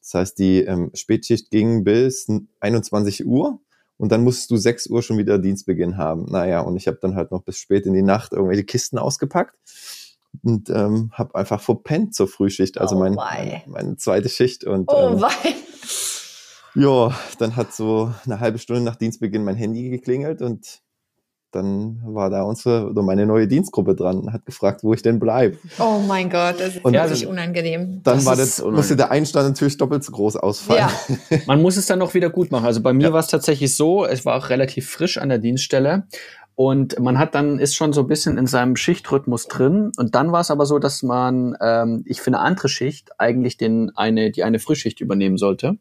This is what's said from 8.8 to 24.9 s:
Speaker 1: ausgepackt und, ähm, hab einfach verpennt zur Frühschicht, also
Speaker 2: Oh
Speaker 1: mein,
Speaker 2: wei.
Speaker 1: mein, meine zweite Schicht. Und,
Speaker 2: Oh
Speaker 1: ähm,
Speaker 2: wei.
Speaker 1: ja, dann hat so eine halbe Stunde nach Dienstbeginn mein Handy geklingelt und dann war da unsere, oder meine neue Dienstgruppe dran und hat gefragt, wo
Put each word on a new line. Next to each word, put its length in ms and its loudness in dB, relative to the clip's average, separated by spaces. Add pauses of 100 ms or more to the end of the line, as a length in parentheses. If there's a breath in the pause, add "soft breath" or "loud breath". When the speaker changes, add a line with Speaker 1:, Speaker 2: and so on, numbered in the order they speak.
Speaker 1:
ausgepackt 560 -4 (880 loud breath)
und, 260 -2
ähm, 460 0
hab 220 -8
einfach 240 -4
verpennt 540 -2
zur 140 0
Frühschicht, 500 -2
also 180 0
Speaker 2:
Oh 20 2
Speaker 1:
mein, 180 2
Speaker 2:
wei. 500 -8
Speaker 1:
mein, 200 -10
meine 100 -6
zweite 320 0
Schicht. 360 -2
Und, 280 -2
Speaker 2:
Oh 220 4
Speaker 1:
ähm, 80 2
Speaker 2:
wei. 320 0 (1200 loud breath)
Speaker 1:
ja, 420 4 (220 loud breath)
dann 180 -2
hat 160 -4
so 400 -2 (140)
eine 120 -6
halbe 200 -2
Stunde 240 -4
nach 140 -4
Dienstbeginn 480 -4
mein 120 -2
Handy 340 -6
geklingelt 520 -4
und 400 -8 (680)
dann 520 -4
war 240 -2
da 140 -2
unsere, 480 0
oder 120 0
meine 220 2
neue 240 4
Dienstgruppe 460 0
dran 240 -2
und 160 -6
hat 100 -10
gefragt, 400 -4
wo 80 4